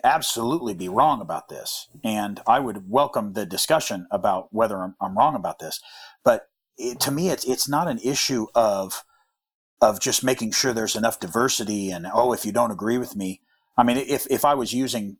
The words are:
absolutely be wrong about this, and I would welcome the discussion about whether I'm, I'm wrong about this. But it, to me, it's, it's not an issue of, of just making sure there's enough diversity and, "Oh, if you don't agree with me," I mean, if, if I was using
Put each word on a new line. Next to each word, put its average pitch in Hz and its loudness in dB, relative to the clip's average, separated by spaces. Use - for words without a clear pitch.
absolutely 127 0
be 90 -8
wrong 123 4
about 80 -8
this, - -10
and 104 -2
I 123 6
would 101 -6
welcome 117 0
the 104 -2
discussion 95 0
about 95 0
whether 107 0
I'm, 95 -10
I'm 92 -4
wrong 135 4
about 87 -6
this. 80 -10
But 117 2
it, 120 -6
to 139 -2
me, 170 0
it's, 131 -2
it's 127 0
not 151 2
an 120 -2
issue 123 0
of, 98 2
of 107 6
just 131 0
making 123 0
sure 135 2
there's 110 -2
enough 113 0
diversity 104 0
and, 85 -8
"Oh, 120 4
if - -4
you 107 -4
don't 117 2
agree 107 0
with 120 -6
me," 95 -6
I 120 6
mean, 120 4
if, 139 -2
if 127 2
I 143 4
was 117 -2
using 117 -4